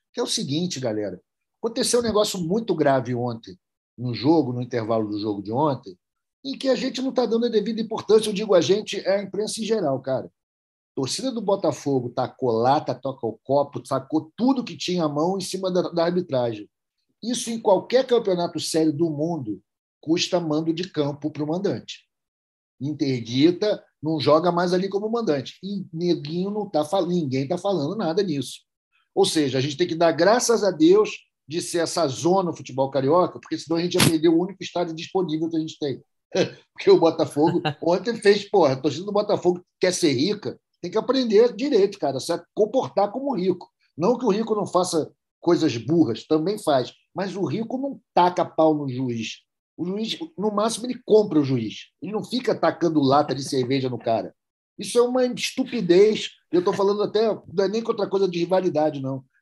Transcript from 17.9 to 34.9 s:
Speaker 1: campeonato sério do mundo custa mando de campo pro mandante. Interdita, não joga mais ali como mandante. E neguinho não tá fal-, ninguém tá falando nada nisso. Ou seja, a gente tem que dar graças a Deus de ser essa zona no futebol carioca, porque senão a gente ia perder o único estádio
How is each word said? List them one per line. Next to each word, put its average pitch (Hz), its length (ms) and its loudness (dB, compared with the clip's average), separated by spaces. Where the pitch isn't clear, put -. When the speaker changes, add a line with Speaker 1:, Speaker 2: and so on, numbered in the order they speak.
Speaker 1:
campeonato 185 540 0
sério 156 340 0
do 165 160 0
mundo 143 500 -4
custa 175 400 0
mando 160 320 -2
de 180 160 -4
campo 147 440 -4
pro 147 160 -6
mandante. 165 580 -4
Interdita, 143 1040 0
não 156 160 -2
joga 170 320 4
mais 175 220 0
ali 185 140 0
como 202 220 -4
mandante. 160 540 -4
E 196 280 -8
neguinho 170 600 -2
não 208 180 -6
tá 151 160 0
fal-, 185 220 -2
ninguém 143 400 -2
tá 175 100 -4
falando 175 380 -2
nada 190 260 -2
nisso. 143 380 -4
Ou 190 100 6
seja, 143 320 0
a 127 40 2
gente 135 160 -4
tem 180 100 0
que 170 80 -4
dar 165 160 4
graças 202 520 4
a 190 80 2
Deus 175 540 4
de 165 140 -6
ser 170 180 -4
essa 160 280 0
zona 170 420 2
no 156 60 -4
futebol 135 340 -4
carioca, 143 500 2
porque - 180 -8
senão 165 200 -4
a 165 40 0
gente 175 140 -2
ia 180 100 6
perder 160 240 4
o 165 100 4
único 190 220 -6
estádio 170 340 -4